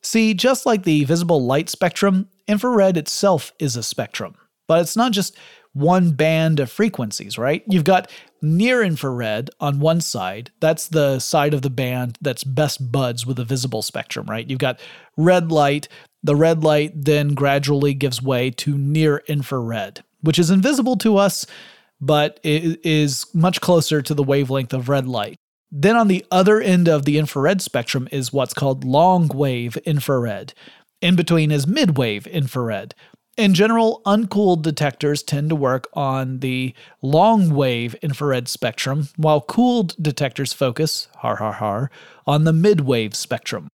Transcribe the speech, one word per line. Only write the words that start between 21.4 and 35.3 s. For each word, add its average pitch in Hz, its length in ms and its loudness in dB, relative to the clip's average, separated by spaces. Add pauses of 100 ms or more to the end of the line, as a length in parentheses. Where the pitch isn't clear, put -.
but 147 440 0
it 160 400 0
is 151 500 0
much 175 260 2
closer 156 420 2
to 151 120 -4
the 143 80 0
wavelength 135 500 0
of 127 160 -4
red 135 200 0
light. 104 280 -6 (360)
Then 185 240 4
on 226 100 4
the 185 240 2
other 190 300 4
end 180 260 4
of 147 200 4
the 147 120 2
infrared 156 420 0
spectrum 127 520 -4
is 135 200 -6
what's 135 220 -2
called 135 300 -2
long 165 440 4
wave 131 500 -2
infrared. 127 760 -4 (460)
In 180 160 2
between 165 340 2
is 143 160 0
mid 196 300 2
wave 110 320 -2
infrared. 120 680 -6 (420)
In 196 180 4
general, 226 500 2
uncooled 202 580 2
detectors 147 600 -2
tend 147 240 -4